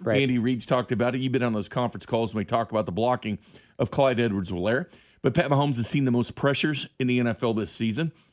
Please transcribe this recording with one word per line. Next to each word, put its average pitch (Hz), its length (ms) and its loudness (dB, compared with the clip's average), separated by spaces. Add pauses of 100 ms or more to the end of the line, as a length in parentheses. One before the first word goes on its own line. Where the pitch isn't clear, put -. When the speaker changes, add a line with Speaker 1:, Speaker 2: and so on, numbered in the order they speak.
Speaker 1:
Right. 120 220 2
Speaker 2:
Andy 123 160 2
Reid's 120 260 0
talked 123 260 0
about 120 220 0
it. 131 80 -2
You've 131 100 -2
been 123 120 0
on 117 100 0
those 104 160 -4
conference 120 380 -4
calls 113 260 0
when 110 80 -2
we 95 40 -2
talk 117 260 -2
about 107 160 0
the 92 40 -6
blocking 110 460 0 (400)
of 120 140 -2
Clyde 131 280 4
Edwards-Helaire. 101 680 0 (340)
But 127 140 2
Pat 151 160 2
Mahomes 143 240 2
has 113 120 -2
seen 143 180 2
the 123 60 2
most 120 220 0
pressures 143 540 0 (100)
in 131 80 -2
the 123 140 2
N 120 80 2
F 113 160 -4
L 113 100 2
this 104 180 -4
season. 117 400 -2 (220)